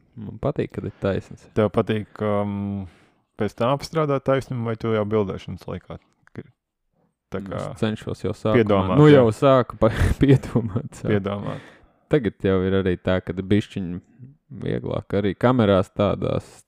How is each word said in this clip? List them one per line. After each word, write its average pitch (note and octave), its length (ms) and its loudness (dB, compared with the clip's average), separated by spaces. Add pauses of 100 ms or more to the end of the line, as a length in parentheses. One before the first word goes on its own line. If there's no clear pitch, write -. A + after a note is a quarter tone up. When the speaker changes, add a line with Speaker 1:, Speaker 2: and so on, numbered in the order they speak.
(120)
Speaker 1:
Man G#2 260 -14
patīk, - 340 -4
kad G2 140 -8
ir G2 100 -8
taisnas. - 560 -6
Speaker 2:
Tev G#2+ 200 2
patīk, G#2+ 460 -2
um, G2+ 640 -2 (560)
pēc G#2 160 -4
tam A#2+ 180 0
apstrādāt C#3+ 520 -2
taisnumu, B2+ 420 -2
vai A2+ 80 -4
tu A2+ 160 -4
jau G#2 140 2
bildēšanas G2 600 -4
laikā? F2+ 320 -12 (1300)
Tā G2 100 -8
kā G2 180 -10
Speaker 1:
Es F#2+ 220 -10
cenšos - 400 -6
jau G2 100 -6
sākumā. A2 220 -2
Speaker 2:
piedomāt, G2+ 440 2
Speaker 1:
Nu, D3+ 100 8
Speaker 2:
jā. D3 100 10
Speaker 1:
jau A#2 140 6
sāku C3 460 2
pa-, A2 120 4 (180)
<laughs> - 140 0
piedomāt, C3+ 680 2
sāku. - 180 -8
Speaker 2:
Piedomāt. G2+ 540 -4 (480)
Speaker 1:
Tagad A#2 260 0
jau F#2+ 220 2
ir F#2+ 160 0
arī F#2+ 200 2
tā, F#2 220 -2
ka - 160 -6
bišķiņ F#2+ 540 -2 (640)
vieglāk - 640 -6
arī G2+ 180 0
kamerās G#2+ 560 2
tādās F#2+ 560 -2 (220)